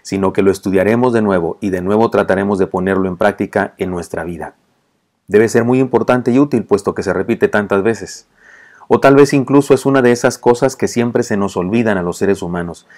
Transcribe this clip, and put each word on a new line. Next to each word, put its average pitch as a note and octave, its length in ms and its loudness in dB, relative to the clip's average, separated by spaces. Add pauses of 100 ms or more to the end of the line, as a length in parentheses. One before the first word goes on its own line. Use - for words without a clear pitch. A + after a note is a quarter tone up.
sino G2 300 -2
que G2 120 0
lo G2 60 4
estudiaremos G2+ 640 0
de A#2 100 0
nuevo F2+ 380 -2
y G2+ 120 -6
de F#2 100 -4
nuevo G#2+ 280 0
trataremos G2 480 0
de F#2 80 0
ponerlo F#2+ 440 -2
en F2 80 -6
práctica G2+ 600 -2
en F#2 140 -6
nuestra E2+ 320 -8
vida. E2+ 320 -12 (720)
Debe G#2 220 4
ser A#2 160 0
muy B2+ 160 2
importante B2 500 0
y B2+ 80 4
útil C#3 240 0
puesto F#2+ 320 -2
que F#2 80 -6
se G2 80 -2
repite G2+ 380 0
tantas G2+ 340 0
veces. G#2 460 -6 (580)
O A#2 140 2
tal C#3 140 6
vez C#3+ 180 6
incluso C#3 400 2
es C3 120 0
una C3+ 160 2
de B2 120 4
esas A#2+ 240 0
cosas A#2+ 400 0
que G#2 100 -4
siempre A#2+ 360 -2
se A2+ 120 -4
nos G2 220 -4
olvidan G#2 400 -2
a F2+ 40 -2
los F2 140 -6
seres G2 260 -2
humanos, F2 460 -8 (100)